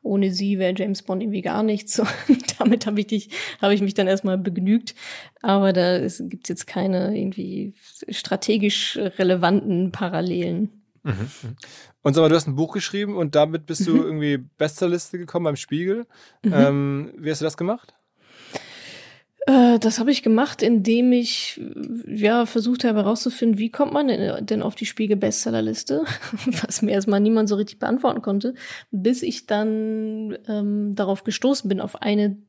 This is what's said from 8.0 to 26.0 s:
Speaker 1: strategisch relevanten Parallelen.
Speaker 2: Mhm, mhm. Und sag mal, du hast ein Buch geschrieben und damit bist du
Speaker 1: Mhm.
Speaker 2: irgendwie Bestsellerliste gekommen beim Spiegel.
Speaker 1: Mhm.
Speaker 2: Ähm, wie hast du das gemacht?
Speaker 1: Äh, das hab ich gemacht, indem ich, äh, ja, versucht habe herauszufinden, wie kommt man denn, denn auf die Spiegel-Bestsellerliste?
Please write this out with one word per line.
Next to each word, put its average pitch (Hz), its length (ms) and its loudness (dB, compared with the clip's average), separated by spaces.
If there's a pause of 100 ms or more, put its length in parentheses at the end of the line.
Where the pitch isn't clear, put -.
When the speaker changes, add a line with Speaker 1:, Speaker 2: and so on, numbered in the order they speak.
Speaker 1:
strategisch 208 880 -2 (200)
relevanten 180 760 2
Parallelen. 180 920 -4 (200)
Speaker 2:
Mhm, 139 100 -2 (280)
mhm. 113 140 -12 (460)
Und 143 140 2
sag 165 60 6
mal, 156 80 6
du 160 60 6
hast 156 120 0
ein 139 80 -2
Buch 156 180 -2
geschrieben 202 420 -4
und 156 200 -4
damit 156 300 2
bist 170 220 -2
du 165 80 2
Speaker 1:
Mhm. 160 80 6
Speaker 2:
irgendwie 151 340 0 (200)
Bestsellerliste 170 600 -2
gekommen 175 280 -4
beim 147 100 2
Spiegel. 185 500 -4 (380)
Speaker 1:
Mhm. 208 100 4
Speaker 2:
Ähm, 139 640 4
wie 156 140 -6
hast 147 80 -4
du 151 60 -4
das 156 100 -2
gemacht? 196 380 -4 (1500)
Speaker 1:
Äh, 247 340 8
das 226 200 2
hab 233 80 2
ich 269 160 2
gemacht, 226 400 2
indem 233 480 4
ich, - 480 0
äh, - 560 -10
ja, 220 300 2
versucht 240 400 0
habe 214 140 2
herauszufinden, 226 600 0
wie 226 100 -2
kommt - 220 0
man 294 160 2
denn, 208 380 -2
denn 214 160 -2
auf - 140 -4
die - 100 -8
Spiegel-Bestsellerliste? 220 1200 -2 (260)